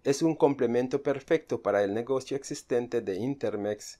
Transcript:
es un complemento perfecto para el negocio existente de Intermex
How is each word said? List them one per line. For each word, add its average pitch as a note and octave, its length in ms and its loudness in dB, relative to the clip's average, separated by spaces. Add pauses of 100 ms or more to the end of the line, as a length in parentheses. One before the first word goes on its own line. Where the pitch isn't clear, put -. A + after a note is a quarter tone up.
es C#3 180 0
un D#3+ 140 2
complemento C3 680 2
perfecto - 640 -2
para G2+ 200 4
el G2 120 0
negocio C3 420 -2
existente A#2+ 640 -2
de G2 140 -2
Intermex G#2 840 -4